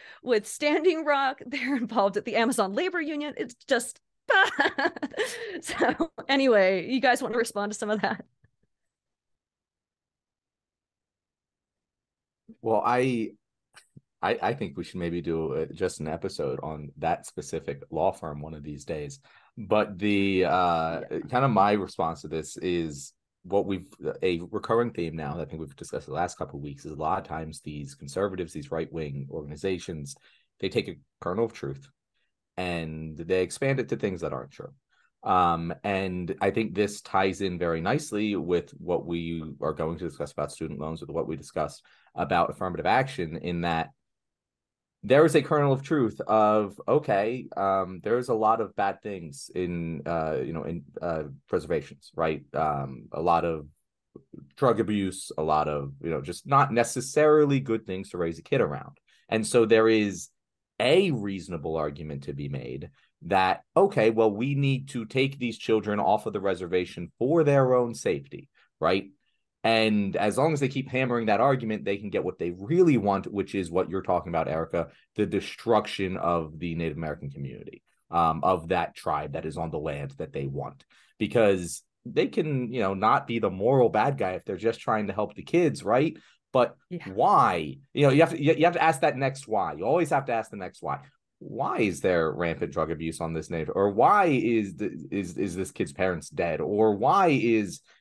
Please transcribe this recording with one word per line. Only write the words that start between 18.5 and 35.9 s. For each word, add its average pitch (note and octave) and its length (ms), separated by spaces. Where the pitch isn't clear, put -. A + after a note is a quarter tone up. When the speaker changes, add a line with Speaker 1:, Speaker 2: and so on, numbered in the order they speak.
Speaker 2:
of D2+ 100
these D2 220
days. D2 340
But G#2+ 420
the, G2 460
uh, E2 560
Speaker 1:
Yeah. E2+ 80
Speaker 2:
kind B2+ 160
of C3 60
my G#2 220
response E2+ 480
to D#2+ 60
this D#2 300
is E2 560
what F#2+ 220
we've, F#2+ 200
a F2+ 180
recurring A2+ 400
theme E2 240
now D2+ 180
that E2 80
I D2 40
think D#2+ 140
we've C#2+ 160
discussed - 320
the C2+ 60
last F2 240
couple D2 220
of C#2+ 40
weeks C#2+ 220
is D2+ 80
a - 20
lot D#2 240
of - 80
times D#2+ 340
these D2 340
conservatives, F2+ 580
these D2 180
right-wing D2+ 580
organizations, D2+ 840
they G2 100
take G#2 180
a E2+ 80
kernel G#2 260
of A2 80
truth - 340
and D#2+ 640
they F2+ 240
expand C3+ 380
it A#2 100
to A2+ 80
things F#2 240
that D2 120
aren't B1 180
true. - 200
Um, E2+ 500
and F#2 580